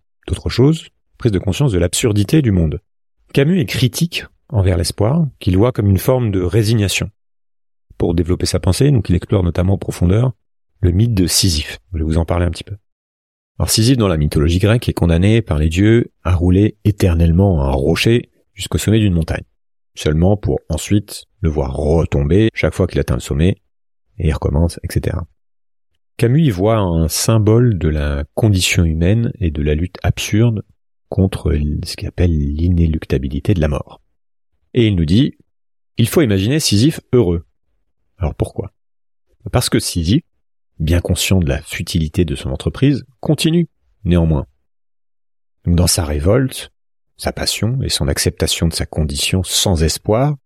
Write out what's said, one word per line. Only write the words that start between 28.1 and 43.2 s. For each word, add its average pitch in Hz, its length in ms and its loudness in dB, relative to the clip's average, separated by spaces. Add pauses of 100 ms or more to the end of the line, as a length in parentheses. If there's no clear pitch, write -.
condition 95 500 2
humaine 85 560 0
et 85 100 0
de 73 120 -4
la 76 120 0
lutte 85 280 -4
absurde 110 600 0 (440)
contre - 440 0
l-, 76 320 -2
ce - 120 -12
qu'il - 120 -8
appelle 87 280 0
l'inéluctabilité 78 1160 0
de 87 60 -2
la 76 80 2
mort. - 340 -8 (720)
Et 117 120 2
il 104 100 2
nous 82 100 2
dit, 104 320 0 (580)
il 120 120 0
faut - 120 0
imaginer 110 400 2
Sisyphe 120 400 2 (140)
heureux. 87 320 2 (720)
Alors 78 160 -4
pourquoi ? - 380 -6 (800)
Parce 123 200 -2
que 123 100 0
Sisyphe, 92 420 -2 (560)
bien 82 220 0
conscient 95 400 0
de 80 80 0
la 67 140 -2
futilité 82 640 -4
de 73 80 -4
son 67 160 -8
entreprise, 123 540 -2 (160)